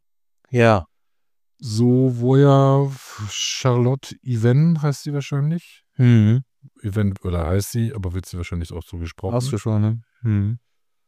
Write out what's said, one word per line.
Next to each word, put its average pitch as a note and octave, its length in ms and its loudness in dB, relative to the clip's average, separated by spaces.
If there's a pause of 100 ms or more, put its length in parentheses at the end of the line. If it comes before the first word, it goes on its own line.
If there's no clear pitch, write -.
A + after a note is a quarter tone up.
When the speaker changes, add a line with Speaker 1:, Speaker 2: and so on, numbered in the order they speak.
(520)
Speaker 1:
Ja. A2+ 340 4 (720)
Speaker 2:
So, B2 580 2
wo B2 220 0
ja C#3 500 4 (420)
Charlotte B2+ 920 -2
Yven, C3 580 2
heißt C#3+ 220 -4
sie D3 100 -8
wahrscheinlich? C#3+ 680 -6 (120)
Speaker 1:
Mhm. A#2+ 460 4 (420)
Speaker 2:
Yven, G2+ 300 -2 (100)
oder F2 240 -4
heißt F#2+ 240 -2
sie, A#2 220 -2
aber F#2 200 -6
wird F#2 120 -6
sie - 120 -12
wahrscheinlich F2 360 -8
auch E2+ 100 -10
so - 140 -14
gesprochen. E2+ 380 -8
Speaker 1:
Ausgesprochen, A#2 460 -2
ne? A2 200 -2 (220)
Mhm. G#2+ 360 0 (480)